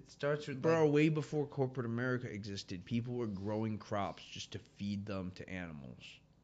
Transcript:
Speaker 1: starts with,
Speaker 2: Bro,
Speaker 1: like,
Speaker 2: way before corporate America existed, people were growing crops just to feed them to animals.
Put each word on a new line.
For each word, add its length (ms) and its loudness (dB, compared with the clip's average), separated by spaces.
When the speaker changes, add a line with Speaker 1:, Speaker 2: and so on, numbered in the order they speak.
Speaker 1:
starts 380 -2
with, 120 -4
Speaker 2:
Bro, 260 6
Speaker 1:
like, 100 6
Speaker 2:
way 140 8
before 360 2
corporate 400 0
America 420 0
existed, 560 -6
people 300 0
were 140 0
growing 500 0
crops 460 -2
just 300 -10
to 40 -8
feed 480 -4
them 300 -4
to 120 -10
animals. 560 -8